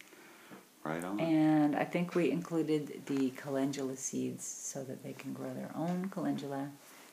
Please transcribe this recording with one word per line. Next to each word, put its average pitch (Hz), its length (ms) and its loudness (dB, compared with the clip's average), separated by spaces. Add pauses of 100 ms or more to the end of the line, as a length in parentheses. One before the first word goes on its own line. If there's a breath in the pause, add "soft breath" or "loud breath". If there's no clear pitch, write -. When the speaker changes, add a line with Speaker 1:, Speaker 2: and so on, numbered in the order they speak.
(840 loud breath)
Speaker 1:
Right 80 180 -4
on. 98 160 -4
Speaker 2:
And 156 580 6
I - 80 4
think 175 300 0
we 175 160 4
included 156 760 0
the 135 240 2
calendula 135 640 -2
seeds 127 480 -4
so - 400 -8
that 127 180 -10
they 135 120 -8
can 135 180 -8
grow 131 220 -6
their 131 200 -8
own 180 360 0
calendula, 143 580 -2 (440 soft breath)